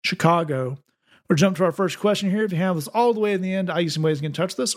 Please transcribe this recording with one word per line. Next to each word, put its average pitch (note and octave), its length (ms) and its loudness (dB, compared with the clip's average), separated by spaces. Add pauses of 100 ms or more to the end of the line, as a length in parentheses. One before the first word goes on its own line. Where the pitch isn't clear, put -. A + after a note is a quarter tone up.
chicago. D3 720 0 (520)
We'll F3+ 60 4
jump F#3 220 4
to F3+ 60 0
our E3+ 80 4
first F#3 280 -2
question G3 320 0
here. G#3+ 120 0
If G#3 80 -2
you E3+ 60 -2
have F#3 180 0
this D3 120 -4
all A#3+ 260 2
the G#3+ 60 -2
way G#3 140 0
in F#3 80 -2
the F#3 120 -2
end, F#3+ 160 -2
I E3 100 0
use D#3+ 140 0
some D#3 80 -4
ways D#3 180 2
you D3+ 80 -6
can D3 60 -6
touch F3+ 220 -4
this, B3 220 -4